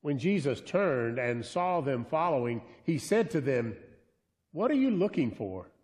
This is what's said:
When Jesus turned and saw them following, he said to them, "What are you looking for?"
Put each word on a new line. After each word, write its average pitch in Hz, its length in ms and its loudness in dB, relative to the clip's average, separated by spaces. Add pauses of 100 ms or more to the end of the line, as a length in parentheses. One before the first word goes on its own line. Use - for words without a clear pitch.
When 147 180 -2
Jesus 143 400 0
turned 131 580 0
and 120 260 -2
saw 175 360 0
them 131 240 -2
following, 127 580 0 (220)
he 165 120 0
said 214 360 0
to 160 80 0
them, 123 360 0 (760)
"What 220 200 0
are 269 140 4
you 262 40 4
looking 185 400 2
for?" 95 400 -8 (140)